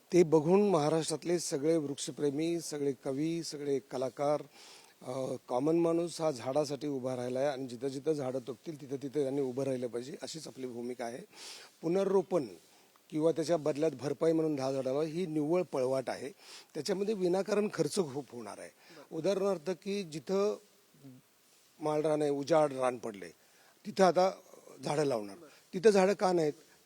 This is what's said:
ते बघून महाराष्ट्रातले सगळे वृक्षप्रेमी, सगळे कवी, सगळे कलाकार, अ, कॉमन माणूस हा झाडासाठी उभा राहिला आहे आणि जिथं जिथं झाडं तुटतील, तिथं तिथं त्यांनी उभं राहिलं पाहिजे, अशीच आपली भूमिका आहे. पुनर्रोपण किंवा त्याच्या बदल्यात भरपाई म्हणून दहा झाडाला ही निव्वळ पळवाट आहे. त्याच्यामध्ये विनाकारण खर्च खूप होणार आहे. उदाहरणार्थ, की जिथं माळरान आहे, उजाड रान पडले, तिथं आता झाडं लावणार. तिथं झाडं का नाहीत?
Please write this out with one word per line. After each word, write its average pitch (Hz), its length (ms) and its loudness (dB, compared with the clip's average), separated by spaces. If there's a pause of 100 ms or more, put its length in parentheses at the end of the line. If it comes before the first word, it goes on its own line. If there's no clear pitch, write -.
(140)
ते 175 100 10
बघून 165 460 6
महाराष्ट्रातले 160 720 2
सगळे 160 380 2
वृक्षप्रेमी, 147 840 -2
सगळे 143 320 -2 (120)
कवी, 156 380 -2
सगळे 143 360 -2
कलाकार, 143 640 -2 (640)
अ, 131 280 -4 (140)
कॉमन 143 280 2
माणूस 165 440 0
हा 160 100 2
झाडासाठी 135 560 -2
उभा 131 300 -4
राहिला 123 220 -4
आहे 139 100 2
आणि 135 180 -4
जिथं 120 220 -6
जिथं 139 240 -2
झाडं 131 260 -4
तुटतील, 131 420 -10
तिथं 139 220 -8
तिथं 143 200 -2
त्यांनी 135 200 0
उभं 131 220 -2
राहिलं 127 220 -2
पाहिजे, 120 360 -8
अशीच 151 260 -12
आपली 131 180 -10
भूमिका 120 380 -8
आहे. 117 140 -8 (640)
पुनर्रोपण 180 640 2 (640)
किंवा 160 220 2
त्याच्या 160 240 0
बदल्यात 151 340 0
भरपाई 143 420 0
म्हणून 160 240 2
दहा 135 160 -2
झाडाला 135 300 0
ही 165 240 -2
निव्वळ 156 360 2
पळवाट 131 480 0
आहे. 107 180 -8 (460)
त्याच्यामध्ये 196 400 -2
विनाकारण 196 600 2
खर्च 151 220 0
खूप 139 340 -4
होणार 104 280 -12
आहे. 87 120 -16 (420)
उदाहरणार्थ, 185 580 0
की 196 320 -4
जिथं 196 560 -2 (1200)
माळरान 151 420 0
आहे, 147 80 2
उजाड 143 420 4
रान 127 260 0
पडले, 101 300 -10 (580)
तिथं 196 180 2
आता 180 260 6 (540)
झाडं 147 200 0
लावणार. 107 320 -2 (380)
तिथं 190 160 6
झाडं 196 240 6
का 185 180 2
नाहीत? 156 200 2 (320)